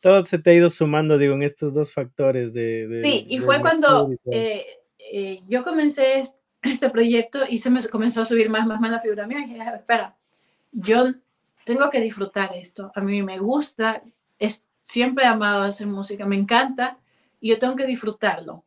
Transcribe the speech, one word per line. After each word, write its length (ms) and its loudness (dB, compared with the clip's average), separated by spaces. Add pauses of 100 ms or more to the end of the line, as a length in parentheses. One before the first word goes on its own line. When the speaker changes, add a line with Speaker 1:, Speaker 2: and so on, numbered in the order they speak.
Speaker 1:
todo 240 6
se 140 -2
te 120 6
ha 20 10
ido 160 8
sumando, 480 2
digo, 180 4
en 80 -2
estos 300 -4
dos 200 0
factores 600 -2
de... 340 -4
de, 160 -6
Speaker 2:
Sí, 260 0
y 100 -4
Speaker 1:
de 60 -4
Speaker 2:
fue 160 4
cuando, 280 2
Speaker 1:
virtud 240 4
y 40 -8
todo. 180 -8
Speaker 2:
eh, 300 -4 (460)
eh, 360 -8
yo 160 -2
comencé 560 0
est-, 160 -10 (260)
este 280 -2
proyecto 500 0 (100)
y 100 -4
se 100 -4
me 180 2
comenzó 340 -2
a 40 0
subir 240 2
más, 180 0
más, 140 -4
más 100 -2
la 80 -4
fibromialgia. 480 -6
Y 60 -16
dije, 140 -16
"A 40 -8
ver, 100 -12
espera, 340 -2 (560)
yo 340 2 (600)
tengo 240 2
que 120 -2
disfrutar 540 -4
esto. 400 -16
A 60 -6
mí 220 -2
me 160 -8
gusta, 640 -4 (360)
es, 240 -4 (220)
siempre 400 0
he 20 8
amado 360 2
hacer 240 -6
música, 380 -8
me 120 0
encanta, 600 0 (440)
y 80 -4
yo 100 4
tengo 160 0
que 100 -4
disfrutarlo 800 -4